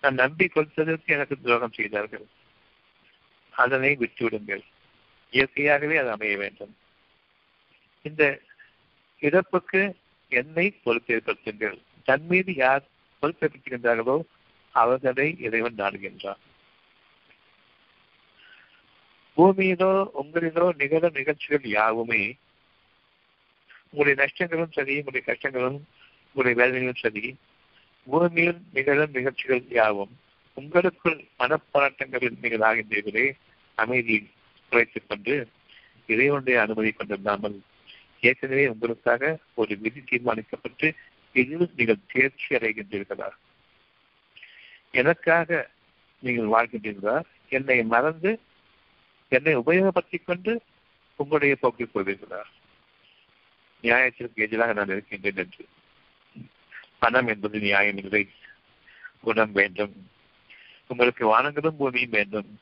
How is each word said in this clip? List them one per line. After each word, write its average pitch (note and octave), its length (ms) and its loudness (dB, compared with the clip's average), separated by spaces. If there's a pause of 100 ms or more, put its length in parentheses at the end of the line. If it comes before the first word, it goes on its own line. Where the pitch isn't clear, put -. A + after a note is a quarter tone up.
நான் C3+ 180 2
நம்பி D#3+ 260 2
கொடுத்ததற்கு D#3+ 640 -2
எனக்கு C#3+ 240 -2
துரோகம் A#2+ 400 0
செய்தார்கள், G#2+ 480 -6 (1300)
அதனை C3 420 2
விட்டுவிடுங்கள். G#2+ 680 -6 (680)
இயற்கையாகவே C#3+ 680 2
அது C3 140 -2
அமைய G#2 240 -4
வேண்டும். G2+ 360 -10 (1300)
இந்த D#3 180 0 (1000)
இழப்புக்கு F3+ 600 0 (500)
என்னை D#3 340 -2 (120)
பொறுப்பேற்படுத்துங்கள். A2 1000 -4 (300)
தன் C#3+ 180 2
மீது F#3 280 0
யார் C3+ 300 2 (380)
பொறுப்பேற்படுத்துகின்றார்களோ B2+ 920 -2 (580)
அவர்களை C3 540 2 (120)
இறைவன் A2+ 400 -2
நாடுகின்றான். G2 600 -6 (3000)
பூமியிலோ F#3 540 6 (240)
உங்களிலோ D#3+ 600 0
நிகழும் D#3 440 0
நிகழ்ச்சிகள் C#3+ 520 -2
யாவுமே, A2 520 0 (1600)
உங்களுடைய C#3+ 320 2
நஷ்டங்களும் E3 580 -2
சரி, C#3 200 -2
உங்களுடைய C3+ 280 -6
கஷ்டங்களும், C3+ 560 -4 (480)
உங்களுடைய B2 280 0
வேதனைகளும் B2+ 460 0
சரி, G#2+ 240 -4 (800)
பூமியில் E3+ 520 0 (120)
நிகழும் C#3+ 440 0
நிகழ்ச்சிகள் B2+ 560 -2
யாவும் G#2+ 440 0 (420)
உங்களுக்குள் E3+ 640 -2 (160)
மனப்போராட்டங்களில் C3 1040 -2
நீங்கள் A#2 260 -2
ஆகின்றீர்களே, G#2+ 600 0 (520)
அமைதியை A#2 440 -2 (500)
குறைத்துக் A#2 360 0
கொண்டு, G#2 260 -4 (760)
இறைவனுடைய C3 520 2
அனுமதி A2 320 0
கொண்டிருந்தாமல், G#2 640 -4 (640)
ஏற்கனவே C3+ 460 2
உங்களுக்காக A#2 540 0 (320)
ஒரு G#2+ 220 -2
விதி A2+ 260 -8
தீர்மானிக்கப்பட்டு, A#2+ 840 -4 (460)
இதில் D3+ 400 0
நீங்கள் A2+ 320 0
தேர்ச்சி - 480 -2
அடைகின்றீர்களா? G2+ 760 -6 (1600)
எனக்காக E3 540 2 (720)
நீங்கள் A#2+ 320 -2
வாழ்கின்றீர்களா? G#2+ 640 0 (340)
என்னை C3+ 360 0
மறந்து, D#3 460 0 (1000)
என்னை D3 240 4
உபயோகப்படுத்திக் F3 720 0
கொண்டு F#3 240 -2 (640)
உங்களுடைய C#3+ 380 2
போக்கில் A#2 380 -2
போவீர்களா? G2 480 -6 (1400)
நியாயத்திற்கு A#2+ 600 0
எதிராக A2+ 300 0
நான் G2+ 200 -2
இருக்கின்றேன் G2 480 -6
என்று. - 220 -12 (1300)
பணம் A#2+ 300 2
என்பது G#2 320 -4
நியாயம் G2+ 400 0
இல்லை, G2 220 -2 (1000)
குணம் A2 320 0
வேண்டும். G2+ 420 0 (960)
உங்களுக்கு B2 360 2
வானங்களும் D3 540 2
பூமியும் B2 360 -2
வேண்டும். G#2 320 -4 (140)